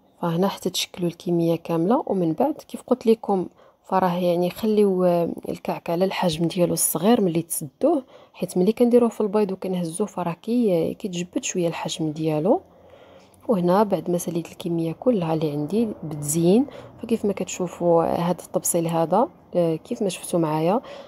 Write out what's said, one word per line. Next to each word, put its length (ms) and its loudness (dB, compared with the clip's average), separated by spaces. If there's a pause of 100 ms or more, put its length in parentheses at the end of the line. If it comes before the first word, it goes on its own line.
(220)
فهنا 260 0
حتى 220 -4
تشكلوا 400 -4
الكمية 460 0
كاملة، 520 0
ومن 260 0
بعد 200 0
كيف 340 -16
قلت 200 0
لكم 400 2 (360)
فراه 300 2
يعني 360 2
خليو، 540 2
آه، 260 2 (200)
الكعك 400 -6
على 160 2
الحجم 420 0
ديالو 260 0
الصغير 480 2
ملي 200 2
تسدوه، 600 -2 (300)
حيت 240 -6
ملي 140 4
كنديروه 380 4
في 120 -4
البيض 300 0
وكنهزوه 560 -4
فراه 260 -6
كي-، 600 0
كيتجبد 500 -6
شوية 240 -2
الحجم 440 -4
ديالو. 500 0 (840)
وهنا 360 4
بعد 280 -2
ما 60 2
ساليت 340 -6
الكمية 420 -4
كلها 400 0
اللي 180 -2
عندي 380 -2 (140)
بالتزيين، 640 2 (360)
فكيف 240 -2
ما 80 0
كتشوفوا 680 0
هذا 400 0
الطبسيل 440 -2
هذا، 400 0 (280)
آه، 200 2
كيف 260 -8
ما 80 0
شفتوا 300 -4
معايا، 420 0 (260)